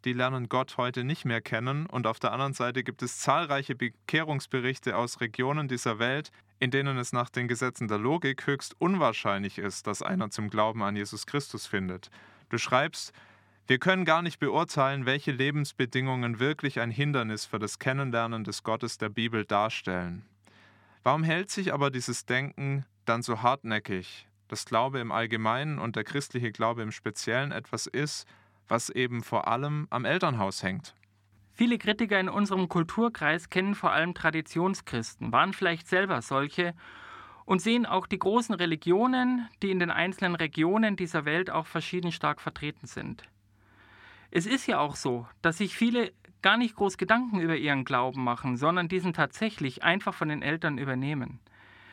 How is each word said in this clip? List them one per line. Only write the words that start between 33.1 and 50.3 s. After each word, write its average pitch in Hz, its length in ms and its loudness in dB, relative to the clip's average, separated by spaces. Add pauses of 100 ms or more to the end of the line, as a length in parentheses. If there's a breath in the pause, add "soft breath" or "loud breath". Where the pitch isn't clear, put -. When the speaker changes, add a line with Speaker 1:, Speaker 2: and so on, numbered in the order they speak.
Speaker 2:
kennen 196 260 2
vor 175 160 2
allem 170 220 2
Traditionschristen, 156 1200 -2
waren 160 180 6
vielleicht 170 360 0
selber 185 340 2
solche 147 520 0 (720 loud breath)
und 185 180 2
sehen 226 240 4
auch 185 220 0
die 196 120 -2
großen 220 360 2
Religionen, 226 960 2 (120)
die 196 100 0
in 185 80 2
den 170 120 2
einzelnen 175 440 0
Regionen 185 600 2
dieser 165 300 -2
Welt 170 240 0
auch 156 160 -2
verschieden 170 480 -4
stark 151 260 -2
vertreten - 480 -8
sind. - 360 -10 (1080 loud breath)
Es 175 160 0
ist 254 220 0
ja 180 120 2
auch 143 160 0
so, 120 320 -2 (140)
dass 165 160 2
sich 202 180 -2
viele 233 380 2 (280)
gar 196 140 8
nicht 233 200 0
groß 196 220 0
Gedanken 220 440 2
über 160 160 2
ihren 139 260 2
Glauben 127 400 0
machen, 123 320 0
sondern 165 320 2
diesen 180 240 0
tatsächlich 156 720 -2
einfach 185 300 2
von 156 160 -2
den 151 120 -2